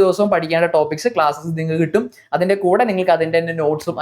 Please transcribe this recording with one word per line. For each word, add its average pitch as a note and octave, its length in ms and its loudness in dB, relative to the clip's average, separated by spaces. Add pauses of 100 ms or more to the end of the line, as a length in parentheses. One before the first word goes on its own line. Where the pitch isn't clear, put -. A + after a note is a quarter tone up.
ദിവസവും G3 320 2
പഠിക്കേണ്ട E3 340 0 (100)
ടോപ്പിക്സ് D3+ 380 -2
ക്ലാസ്സസ് D#3 440 0
നിങ്ങൾക്ക് D#3+ 240 -2
കിട്ടും. A#3 220 0 (300)
അതിന്റെ F#3 280 2
കൂടെ G3+ 260 2
നിങ്ങൾക്ക് F3+ 280 2
അതിന്റെ D#3+ 240 0
തന്നെ E3+ 200 -6
നോട്ട്സും D3+ 400 -2